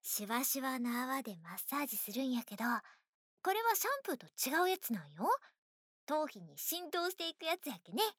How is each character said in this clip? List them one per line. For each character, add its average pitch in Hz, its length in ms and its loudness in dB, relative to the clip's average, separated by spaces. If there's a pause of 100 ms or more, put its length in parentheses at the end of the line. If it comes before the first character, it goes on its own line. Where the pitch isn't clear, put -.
シ - 260 -4
ュ - 20 -10
ワ 240 160 2
シ 269 160 0
ュ - 20 -4
ワ 262 160 0
の 240 240 2
泡 262 220 0
で 208 140 -6
マ 165 180 -10
ッ - 20 -10
サ - 200 -2
ー 285 100 0
ジ 311 80 -4
す - 160 -4
る 240 100 0
ん 269 80 2
や 240 140 2
け 208 100 -10
ど、 208 100 -4 (760)
こ 370 100 4
れ 415 120 4
は 453 100 6
シ - 140 0
ャ - 100 2
ン 539 60 -6
プ 370 80 0
ー 262 40 0
と 165 120 -14 (200)
違 311 140 4
う 370 80 6
や 370 80 2
つ - 140 -4
な 190 100 -2
ん 147 120 -16
よ。 190 140 0 (760)
頭 311 220 2
皮 220 120 -12
に 156 160 -16
浸 339 360 -4
透 349 180 2
し 359 60 -6
て 330 120 -2
い 320 60 -6
く - 100 -14
や 330 140 2
つ 302 100 -6
や 208 120 -6
け - 100 -18
ね。 254 140 4 (140)